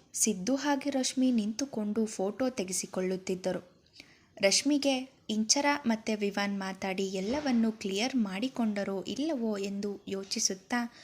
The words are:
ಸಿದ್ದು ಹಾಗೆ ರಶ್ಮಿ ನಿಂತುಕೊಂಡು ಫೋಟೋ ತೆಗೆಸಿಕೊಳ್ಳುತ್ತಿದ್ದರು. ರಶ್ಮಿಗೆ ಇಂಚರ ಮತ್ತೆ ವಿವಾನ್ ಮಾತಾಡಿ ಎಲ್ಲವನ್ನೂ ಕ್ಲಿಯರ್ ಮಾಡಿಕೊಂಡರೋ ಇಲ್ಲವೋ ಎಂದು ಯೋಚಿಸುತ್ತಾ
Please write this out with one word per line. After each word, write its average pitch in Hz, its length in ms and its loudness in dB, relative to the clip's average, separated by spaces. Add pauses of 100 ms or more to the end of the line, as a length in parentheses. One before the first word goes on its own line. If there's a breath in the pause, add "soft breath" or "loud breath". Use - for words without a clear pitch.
(140)
ಸಿದ್ದು 208 420 0
ಹಾಗೆ 285 340 0
ರಶ್ಮಿ 262 400 2
ನಿಂತುಕೊಂಡು 220 760 0
ಫೋಟೋ 208 440 -2
ತೆಗೆಸಿಕೊಳ್ಳುತ್ತಿದ್ದರು. 185 1300 -4 (680 loud breath)
ರಶ್ಮಿಗೆ 262 760 4 (140)
ಇಂಚರ 220 360 4 (200)
ಮತ್ತೆ 220 280 0
ವಿವಾನ್ 202 440 0
ಮಾತಾಡಿ 190 480 -2
ಎಲ್ಲವನ್ನೂ 226 640 2
ಕ್ಲಿಯರ್ 220 440 -2
ಮಾಡಿಕೊಂಡರೋ 202 880 0
ಇಲ್ಲವೋ 233 560 -2
ಎಂದು 202 500 -4
ಯೋಚಿಸುತ್ತಾ 202 960 -2